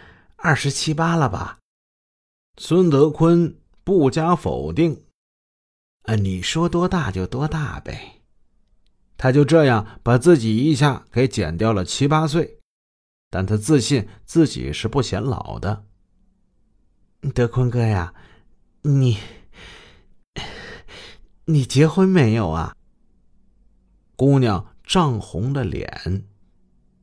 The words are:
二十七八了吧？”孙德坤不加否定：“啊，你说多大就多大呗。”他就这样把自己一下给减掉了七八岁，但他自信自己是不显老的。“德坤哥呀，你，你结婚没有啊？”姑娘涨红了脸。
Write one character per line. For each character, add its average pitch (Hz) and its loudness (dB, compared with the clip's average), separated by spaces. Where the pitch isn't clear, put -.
二 160 0
十 139 -2
七 - -4
八 165 -2
了 143 0
吧？” - -8
孙 175 2
德 143 6
坤 165 2
不 165 2
加 160 0
否 71 -6
定 156 0
：“啊， 110 -2
你 95 -2
说 170 -2
多 170 0
大 180 -2
就 95 -4
多 135 -6
大 156 -6
呗。” - -16
他 131 0
就 143 6
这 151 4
样 110 0
把 117 2
自 160 6
己 110 0
一 147 2
下 135 0
给 127 0
减 85 -4
掉 110 0
了 92 -2
七 135 -2
八 156 0
岁， 151 -4
但 92 -2
他 95 0
自 139 2
信 117 0
自 165 2
己 - -8
是 - -6
不 135 -2
显 98 -4
老 113 -8
的。 107 -6
“德 120 2
坤 127 0
哥 120 -2
呀， 104 0
你， 131 2
你 147 2
结 143 4
婚 190 2
没 151 4
有 110 -2
啊？” 80 -6
姑 139 4
娘 107 -2
涨 139 0
红 113 -6
了 139 -4
脸。 - -6